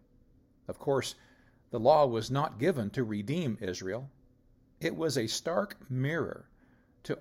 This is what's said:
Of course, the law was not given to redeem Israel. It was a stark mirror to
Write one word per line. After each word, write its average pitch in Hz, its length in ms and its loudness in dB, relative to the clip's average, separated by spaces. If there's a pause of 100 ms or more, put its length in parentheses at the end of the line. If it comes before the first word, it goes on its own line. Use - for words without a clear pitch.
(680)
Of 101 100 -8
course, - 380 0 (540)
the 120 100 -4
law 147 260 8
was 117 240 0
not 135 300 -2
given 135 300 2
to 131 120 0
redeem 110 580 -2
Israel. 95 480 -4 (720)
It 170 160 -2
was 156 240 0
a 113 80 0
stark - 640 -6
mirror 131 580 -4 (540)
to - 180 -6